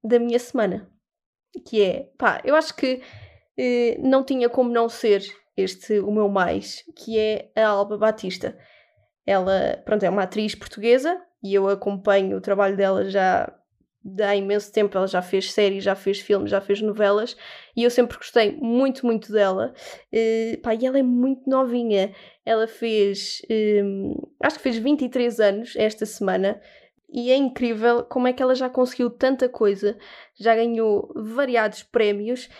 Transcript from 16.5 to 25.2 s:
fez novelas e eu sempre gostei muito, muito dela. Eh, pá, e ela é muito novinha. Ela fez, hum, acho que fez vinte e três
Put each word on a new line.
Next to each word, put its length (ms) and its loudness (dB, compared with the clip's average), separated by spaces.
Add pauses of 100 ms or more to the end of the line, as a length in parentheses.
fez 220 -2
novelas 560 0 (380)
e 80 -2
eu 80 6
sempre 260 -6
gostei 420 0
muito, 460 0
muito 260 -2
dela. 420 0 (380)
Eh, 520 0
pá, 100 -2
e 120 -2
ela 120 2
é 60 4
muito 440 0
novinha. 640 0 (320)
Ela 240 2
fez, 760 -2 (420)
hum, 320 -6 (260)
acho 160 0
que 60 -14
fez 140 0
vinte 260 0
e 60 -4
três 300 -2